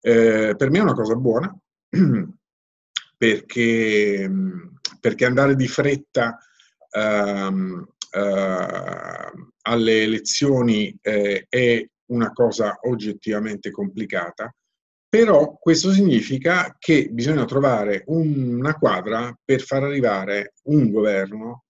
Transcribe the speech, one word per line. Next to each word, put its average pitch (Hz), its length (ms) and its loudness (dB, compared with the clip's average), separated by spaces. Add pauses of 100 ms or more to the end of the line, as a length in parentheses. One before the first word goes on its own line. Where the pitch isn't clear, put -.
Eh, 110 560 4
per 135 140 0
me 170 80 4
è - 20 2
una 170 120 2
cosa 110 200 0
buona, 127 420 0 (340)
<clears throat> 127 460 2 (800)
perché, 107 1160 0 (680)
perché 113 260 0
andare 135 300 4
di 131 120 0
fretta, 139 720 -2 (500)
ehm, 98 960 -4 (260)
eh, 92 1200 -4 (300)
alle 113 400 2
elezioni, 110 1000 0
eh, 101 460 -2
è 120 400 0 (200)
una 117 240 -2
cosa 110 500 0
oggettivamente 107 880 -6
complicata, 98 840 -8 (580)
però 196 480 4
questo 165 340 2
significa 160 840 2
che - 320 2
bisogna 123 360 -2
trovare 107 640 0
un-, 143 500 0
una 131 160 -2
quadra 113 680 -4
per 131 180 0
far 139 220 -4
arrivare 104 720 -2 (100)
un 139 280 2
governo 107 800 -4